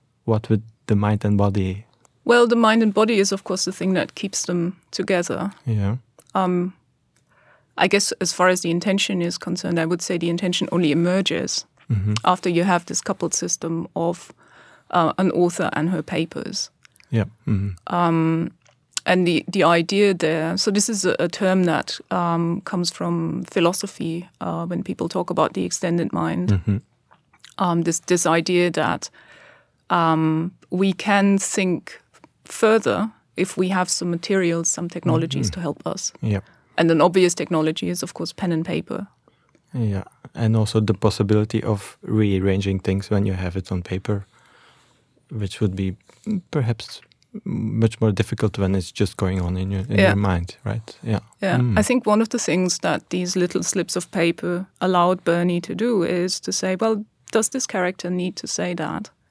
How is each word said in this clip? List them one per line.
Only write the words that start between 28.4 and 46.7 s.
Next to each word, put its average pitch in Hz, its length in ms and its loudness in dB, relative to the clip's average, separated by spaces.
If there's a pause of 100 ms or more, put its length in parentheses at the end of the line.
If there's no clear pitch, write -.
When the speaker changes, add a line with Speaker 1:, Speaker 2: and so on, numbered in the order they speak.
Speaker 2:
that, - 400 -2 (800)
um, 160 640 2 (180)
we 190 220 2
can 196 460 4
think - 640 -2 (440)
further 214 640 2 (260)
if - 200 -2
we 185 120 0
have 185 200 0
some 180 220 -2
materials, 170 580 0
some 170 200 -6
technologies 160 640 -2
Speaker 1:
Mm-hmm. - 40 -10
Speaker 2:
to 180 60 -10
help - 260 -6
us. - 340 -6
Speaker 1:
Yeah. 104 200 0 (360)
Speaker 2:
And 165 140 4
an 160 100 4
obvious 175 340 4
technology 160 540 -2
is, 175 140 -4
of - 120 -10
course, - 180 -8
pen 180 200 -4
and 165 120 0
paper. 170 420 -6 (640)
Speaker 1:
Yeah, 107 300 -2 (320)
and 113 220 2
also 107 240 2
the 98 140 2
possibility 107 680 2
of - 400 -4
rearranging 98 800 0
things 98 280 -2
when 101 180 2
you 95 80 0
have 92 220 -4
it 92 140 -6
on 90 120 -2
paper, 101 440 -6 (1040)
which 104 300 -6
would 95 160 0
be 95 200 -4 (540)
perhaps 120 500 -4 (440)